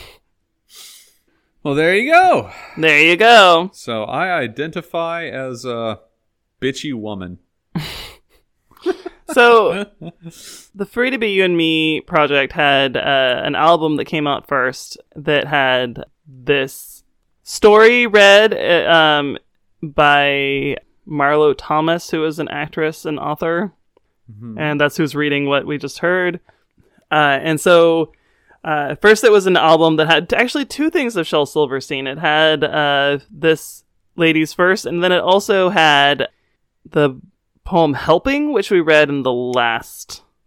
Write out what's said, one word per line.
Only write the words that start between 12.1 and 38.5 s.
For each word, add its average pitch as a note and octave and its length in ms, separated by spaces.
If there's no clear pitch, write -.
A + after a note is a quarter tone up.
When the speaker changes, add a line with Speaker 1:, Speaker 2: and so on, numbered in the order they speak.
Speaker 2:
had, C#3 440
uh, C3 460
an C#3+ 140
album D#3 400
that B2+ 80
came D3+ 240
out - 180
first C3 500
that D3 320
had B2+ 560
this C3+ 720
story A3 640
read, G#3 480
uh, D3+ 340
um, D3+ 500
by C#3+ 960
Marlo D3 480
Thomas, E3 540
who D#3+ 140
is D#3 140
an D#3+ 100
actress D#3 580
and D3+ 120
author. E3+ 540
Speaker 1:
Mm-hmm. A2 280
Speaker 2:
And D3+ 220
that's D3 180
who's D3 180
reading C#3+ 300
what C#3 200
we D3+ 120
just C#3 200
heard. F3+ 400
Uh, D3 320
and D#3 180
so, E3 520
uh, D3 340
first G#3+ 280
it A3 80
was G3 140
an F#3 100
album D#3+ 400
that D#3 100
had E3 220
t-, A#3+ 80
actually B3+ 300
two D#4 240
things A#3+ 260
of E3 100
Shel D3+ 200
Silverstein. C3+ 600
It C3+ 120
had, D#3 440
uh, C#3+ 560
this D#3+ 520
Ladies D#3+ 380
First, F#3+ 340
and E3+ 160
then F3+ 80
it F3+ 120
also F#3+ 480
had D3 580
the C#3+ 300
poem E3 300
Helping, C#4 580